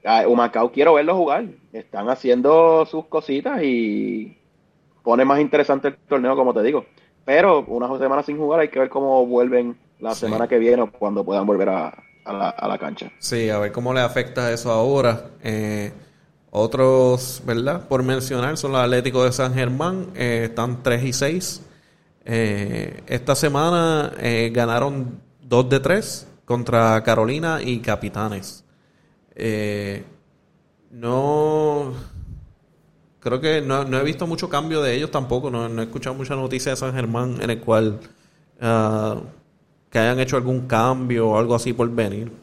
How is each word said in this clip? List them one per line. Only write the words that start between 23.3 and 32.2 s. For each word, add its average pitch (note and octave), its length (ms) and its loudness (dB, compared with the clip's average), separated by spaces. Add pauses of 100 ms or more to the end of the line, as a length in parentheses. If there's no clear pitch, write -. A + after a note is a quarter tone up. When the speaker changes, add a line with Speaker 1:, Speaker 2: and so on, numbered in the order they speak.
Speaker 2:
semana, D#3 840 0
eh, A#2 340 0
ganaron B2 680 -2 (220)
dos B2 260 2
de C3+ 120 2
tres F3+ 460 -2 (200)
contra A#2 560 2
Carolina C3 600 0
y B2 180 -2
Capitanes. G#2 840 -6 (720)
Eh, G#2 680 -4 (840)
no, D3 1040 0 (1300)